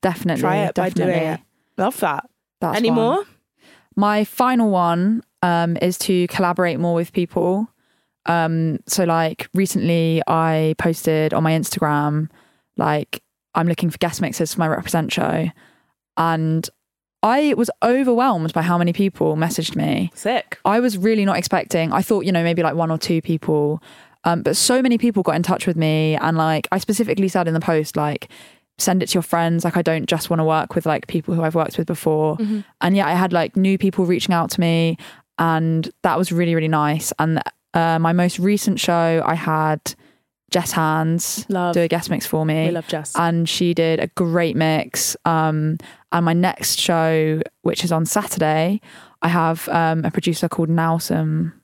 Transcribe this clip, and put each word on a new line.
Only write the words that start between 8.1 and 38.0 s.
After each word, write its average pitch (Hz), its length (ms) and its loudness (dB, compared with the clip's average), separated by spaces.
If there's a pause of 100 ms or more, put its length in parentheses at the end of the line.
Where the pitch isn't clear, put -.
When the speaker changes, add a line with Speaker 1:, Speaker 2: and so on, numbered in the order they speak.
Speaker 1:
Um, 160 600 0
so, - 180 0
like, 165 500 0
recently 170 720 2
I 160 500 2
posted 156 560 0
on - 80 2
my 160 120 2
Instagram, 151 760 -2 (480)
like, 151 460 -2 (320)
"I'm 170 120 2
looking 170 220 0
for - 80 -10
guest - 240 -4
mixes 156 320 -4
for - 60 -8
my 165 80 2
Represent 160 440 -2
show." 160 380 -2 (680)
And 160 520 0 (540)
I 269 320 4
was 226 140 0 (140)
overwhelmed 240 680 2
by 165 80 0
how 175 160 2
many 175 160 2
people 165 420 0
messaged 160 400 -2
me. 156 400 -2
Speaker 2:
Sick. - 500 -4
Speaker 1:
I 208 140 2
was 240 180 0
really 208 280 2
not 190 120 0
expecting, 170 540 -2
I 185 120 2
thought, 202 220 0
you 190 60 0
know, 170 120 2
maybe, 170 200 0
like, 156 120 0
one 165 160 0
or 160 60 -2
two 165 240 0
people. 151 600 0 (420)
Um, 170 200 0
but 143 120 0
so 254 280 0
many 240 160 2
people 214 240 0
got 160 120 0
in 170 80 0
touch 175 240 -2
with 175 80 0
me. 156 400 2
And, 160 220 0
like, 160 340 0
I 185 60 0
specifically 208 500 -2
said 180 200 0
in 160 80 0
the 160 40 0
post, 156 380 -2
like, 147 300 -4 (500)
send 185 260 0
it - 60 -6
to - 60 -2
your 175 80 2
friends. 170 400 0
Like, 170 140 0
I 175 40 2
don't 160 260 0
just 165 220 -2
wanna 160 160 0
work 156 300 0
with, 170 100 -2
like, 156 220 -2
people 170 280 -4
who 165 80 0
I've 160 120 0
worked 160 220 -2
with 165 100 -4
before. 156 500 0
Speaker 2:
Mm-hmm. 214 240 -4 (200)
Speaker 1:
And 180 140 2
yeah, 196 120 2
I 156 60 0
had, 180 200 2
like, 170 220 0
new 190 220 2
people 190 280 2
reaching 180 280 0
out 170 180 0
to - 100 -6
me, 165 360 2 (400)
and 160 520 0 (140)
that 170 140 2
was 180 140 0
really, 170 240 0
really 160 120 0
nice. 156 520 0
And, 160 220 2 (320)
uh, 165 260 2